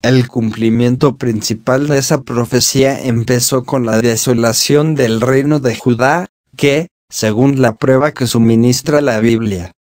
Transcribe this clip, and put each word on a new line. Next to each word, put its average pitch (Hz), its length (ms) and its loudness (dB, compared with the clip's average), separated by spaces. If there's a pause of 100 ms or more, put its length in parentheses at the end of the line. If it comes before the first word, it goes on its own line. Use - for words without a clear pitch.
El 123 260 2
cumplimiento 117 880 0
principal 123 680 -2
de 143 120 0
esa 135 240 -2
profecía 127 760 0
empezó 123 640 -2
con 127 220 -2
la 110 160 0
desolación 120 960 0
del 113 260 0
reino 131 380 2
de 120 160 -2
Judá, 131 500 0 (300)
que, 143 320 0 (200)
según 131 540 0
la 117 140 0
prueba 135 380 0
que 127 120 -4
suministra 120 760 2
la 127 200 0
Biblia 110 600 -2